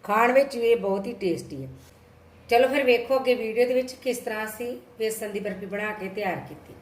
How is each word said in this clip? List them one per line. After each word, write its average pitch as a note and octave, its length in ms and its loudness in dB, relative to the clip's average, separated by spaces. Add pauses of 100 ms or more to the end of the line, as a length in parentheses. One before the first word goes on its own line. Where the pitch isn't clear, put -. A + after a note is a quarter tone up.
ਖਾਣ A3+ 300 4
ਵਿੱਚ C#4 240 -6
ਵੀ A#3 100 0
ਇਹ A3+ 100 6
ਬਹੁਤ G3 300 -2
ਹੀ A#3+ 60 -6
ਟੇਸਟੀ E3 520 -4
ਹੈ। C3 40 -12 (800)
ਚਲੋ B3 200 6
ਫਿਰ C4+ 160 2
ਵੇਖੋ B3 320 4
ਅੱਗੇ B3+ 180 4
ਵੀਡੀਓ A3 340 2
ਦੇ B3+ 60 0
ਵਿੱਚ B3+ 180 0
ਕਿਸ A#3+ 260 -4
ਤਰ੍ਹਾਂ G#3+ 260 -4
ਅਸੀਂ A#3+ 340 -8 (200)
ਵੇਸਣ A3 300 -2
ਦੀ G3+ 120 -4
ਬਰਫੀ G3 260 -6
ਬਣਾ G#3 260 -4
ਕੇ F#3 160 -8
ਤਿਆਰ F#3+ 280 -2
ਕੀਤੀ। - 460 -14